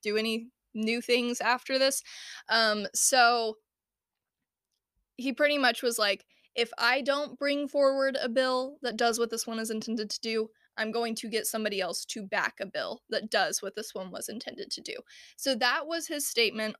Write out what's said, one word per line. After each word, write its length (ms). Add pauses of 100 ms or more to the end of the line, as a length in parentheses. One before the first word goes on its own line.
do 160
any 300 (260)
new 260
things 400
after 380
this. 240 (480)
Um, 420
so 640 (1600)
he 160
pretty 240
much 240
was 180
like, 280 (280)
"If 220
I 240
don't 380
bring 280
forward 540
a 80
bill 540
that 160
does 200
what 120
this 160
one 120
is 120
intended 400
to 100
do, 300 (260)
I'm 160
going 220
to 160
get 160
somebody 340
else 260
to 160
back 380
a 60
bill 420
that 220
does 320
what 120
this 200
one 160
was 180
intended 440
to 100
do." 140 (420)
So 160
that 320
was 220
his 180
statement 540